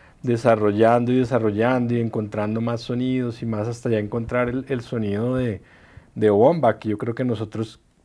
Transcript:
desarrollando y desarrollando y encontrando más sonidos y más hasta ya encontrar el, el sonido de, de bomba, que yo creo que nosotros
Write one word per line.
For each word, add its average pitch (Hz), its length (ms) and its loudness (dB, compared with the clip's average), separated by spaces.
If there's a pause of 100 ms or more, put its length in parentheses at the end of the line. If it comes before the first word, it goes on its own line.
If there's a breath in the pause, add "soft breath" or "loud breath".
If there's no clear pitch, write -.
(220 soft breath)
desarrollando 117 920 4
y 127 60 4
desarrollando 120 760 0
y 117 80 0
encontrando 107 580 -4
más 117 220 -4
sonidos 127 600 -4
y 120 40 -8
más 110 240 -4
hasta 117 200 -6
ya 110 100 2
encontrar 120 500 -2
el, 127 180 -6
el 127 140 -4
sonido 117 560 -4
de, 117 240 -4 (520 soft breath)
de 110 160 2
bomba, 120 480 4
que 107 120 -6
yo 104 80 -2
creo 117 180 -6
que 131 80 -4
nosotros 110 560 -6 (260)